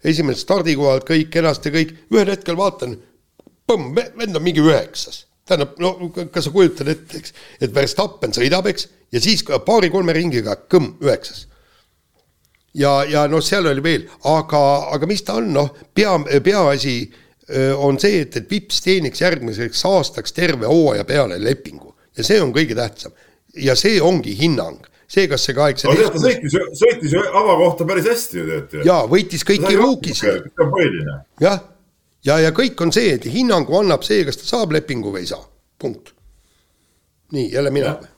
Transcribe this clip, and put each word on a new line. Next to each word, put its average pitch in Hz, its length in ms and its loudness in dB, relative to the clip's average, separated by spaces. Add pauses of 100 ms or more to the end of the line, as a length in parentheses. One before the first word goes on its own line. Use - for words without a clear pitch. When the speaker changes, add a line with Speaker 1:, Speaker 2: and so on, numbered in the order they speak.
Speaker 1:
esimesest 151 440 -2
stardikohalt, 143 640 0
kõik 160 240 0
kenasti, 160 400 0
kõik. 160 220 -2 (160)
Ühel 214 180 4
hetkel 190 300 -4
vaatan, 127 400 -4 (640)
põmm, 131 320 -2
ve-, - 200 -2
vend 214 220 -6
on 151 80 -4
mingi 165 160 2
üheksas. - 640 0 (200)
Tähendab, 147 360 -2
no, 185 160 -2 (140)
k-, 170 200 -8
kas 165 160 -4
sa 151 80 -6
kujutad 160 400 2
ette, - 300 -10
eks, - 100 -18 (240)
et 123 160 -4
Verstappen 139 640 -2
sõidab, 160 320 2
eks, - 160 -6 (220)
ja 120 140 -4
siis 208 220 0
ka 135 220 -2
paari-kolme 185 480 2
ringiga, 123 500 -2
kõmm, 147 360 0
üheksas. - 480 -2 (1300)
Ja, 139 300 2
ja 147 220 0
noh, 156 160 0
seal 190 240 0
oli 139 160 0
veel. 160 220 -2 (200)
Aga, 156 360 2 (300)
aga 151 180 -4
mis 202 160 -4
ta 214 160 -4
on, 226 100 -4
noh, 143 200 0 (180)
pea-, 165 520 0
peaasi, 143 520 2 (560)
öö, 135 260 0
on 139 240 0
see, 202 220 2
et, 139 160 -6
et 113 140 -8
Vips - 340 -4
teeniks 180 400 0
järgmiseks 120 640 -2
aastaks 180 500 -2
terve 135 320 -2
hooaja 135 400 2
peale 120 320 0
lepingu. 110 540 -4 (160)
Ja - 160 -6
see 214 140 4
on 135 120 0
kõige 120 240 0
tähtsam. - 380 -8 (400)
Ja 135 200 0
see 214 260 2
ongi 151 360 2
hinnang. 113 480 -2 (200)
See, 190 220 2
kas 139 220 -2
see 131 80 -2
kaheksateist 147 400 2
Speaker 2:
No - 80 6
tead, 202 80 0
ta 160 80 -2
sõitis 160 340 0
ju, 185 200 0
sõitis 185 400 2
ju 185 100 2
avakohta 175 640 2
päris 185 160 0
hästi 233 320 -2
ju, 85 100 -6
tead 78 300 -8
ju. - 80 -6
Speaker 1:
Jaa, 175 220 4
võitis 165 400 -2
kõiki 196 180 2
Speaker 2:
Ta 196 80 2
sai 202 80 4
Speaker 1:
ruukisid. - 480 0
Speaker 2:
rohkem, - 240 -4
see 165 140 2
on 143 80 -2
põhiline. 87 420 -2 (220)
Speaker 1:
Jah. 190 200 2 (680)
Ja, 147 140 2
ja 160 140 4
kõik 240 300 -2
on 170 100 0
see, 208 220 2
et 120 100 -6
hinnangu 175 540 0
annab 185 260 2
see, 208 200 2
kas 139 120 -6
ta - 80 -18
saab 202 320 -2
lepingu 120 380 -4
või 92 100 -8
ei - 60 -10
saa. - 100 -10 (400)
Punkt. - 320 -10 (1200)
Nii, 135 160 -4
jälle 139 240 -2
mina 139 220 -2
Speaker 2:
Jah. - 60 -16
Speaker 1:
või? - 180 -20